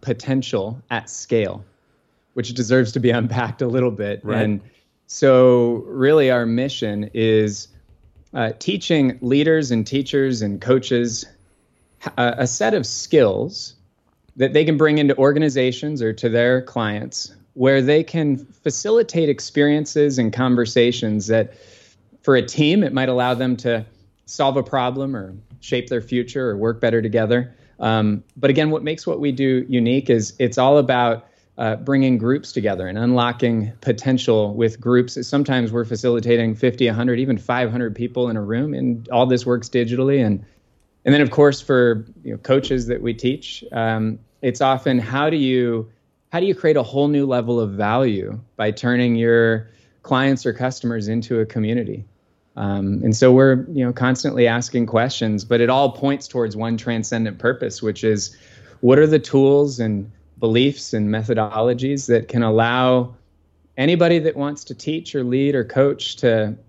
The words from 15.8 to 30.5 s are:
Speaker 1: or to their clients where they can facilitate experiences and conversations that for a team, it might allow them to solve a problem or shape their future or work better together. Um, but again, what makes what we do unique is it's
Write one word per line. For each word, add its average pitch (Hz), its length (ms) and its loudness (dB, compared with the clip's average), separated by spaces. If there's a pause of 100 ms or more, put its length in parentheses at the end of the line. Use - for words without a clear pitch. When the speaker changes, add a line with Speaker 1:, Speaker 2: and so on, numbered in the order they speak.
Speaker 1:
or 110 100 0
to 117 160 -2
their 120 320 2
clients 110 720 -6 (220)
where 135 260 2
they 147 220 4
can 151 340 -2 (100)
facilitate 202 800 -2
experiences 147 920 0
and 113 140 0
conversations 117 960 0
that 110 260 0 (680)
for 139 120 2
a 123 80 2
team, 151 400 0
it 139 100 -2
might 131 160 -2
allow 127 240 0
them 123 260 -2
to 113 280 -4 (380)
solve 135 320 -2
a 131 80 0
problem 135 500 -4
or 95 220 -12 (240)
shape 123 280 -4
their 120 140 -4
future 123 480 -4
or 101 60 -4
work 113 240 -2
better 117 200 2
together. 113 540 0 (240)
Um, 107 460 0 (120)
but 135 140 0
again, 156 200 2
what 156 120 -4
makes 156 240 -6
what 165 140 -4
we 143 100 -2
do 131 380 0
unique 127 420 0
is 113 300 2
it's 120 180 0